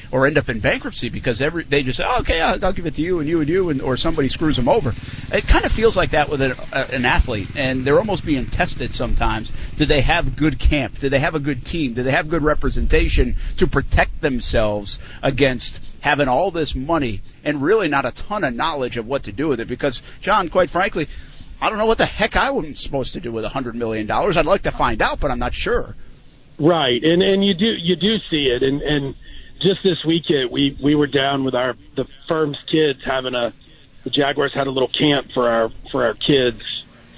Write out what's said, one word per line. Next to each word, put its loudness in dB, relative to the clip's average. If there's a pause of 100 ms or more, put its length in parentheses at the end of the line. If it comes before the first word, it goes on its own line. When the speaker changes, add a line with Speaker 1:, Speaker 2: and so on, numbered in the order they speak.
(100)
Speaker 1:
or 2
end 2
up -2
in -4
bankruptcy, -2
because -2
every, -2
they 0
just -2
say, -2
"Oh, 0
okay, 0
I'll, 0
I'll 2
give -4
it -4
to -2
you 0
and -2
you 2
and 0
you," 2
and, -2
or -2
somebody 0
screws 0
'em 2
over. 2 (400)
It -2
kinda 4
feels 4
like 0
that 2
with -2
an, 2 (200)
uh, -2
an -2
athlete, 0
and -2
they're 4
almost 0
being 0
tested -2
sometimes. 0 (240)
Do 4
they 4
have 2
good 0
camp? 2
Do 0
they 2
have 0
a 0
good -4
team? -2
Do -4
they 0
have 0
good 0
representation 2 (220)
to 6
protect 2
themselves 0 (240)
against 0 (180)
having 2
all 2
this -2
money -2 (240)
and -2
really 2
not 0
a -2
ton -4
of -2
knowledge -4
of -6
what -4
to -10
do -2
with 0
it? -6
Because, -4 (220)
John, 0
quite 2
frankly, -2 (520)
I 0
don't -2
know 2
what 4
the 2
heck -2
I 2
was -4
supposed -4
to -8
do -8
with -4
a -4
hundred -6
million -2
dollars. 2
I'd 2
like 2
to -2
find 0
out, 0
but 0
I'm -4
not -2
sure. -2 (640)
Speaker 2:
Right, 4
and, 4
and 2
you 4
do, 0
you 0
do 0 (120)
see 0
it, 2
and, 0
and -2 (440)
just 2
this 0
weekend, 0
we, 0
we 4
were 2
down 2
with -2
our, 0 (220)
the -4 (220)
firm's 0 (120)
kids 2
having -4
a, -2 (520)
the -6
Jaguars 0
had 0
a -4
little 0
camp 2
for 2
our, 2 (200)
for 0
our 2
kids 2 (560)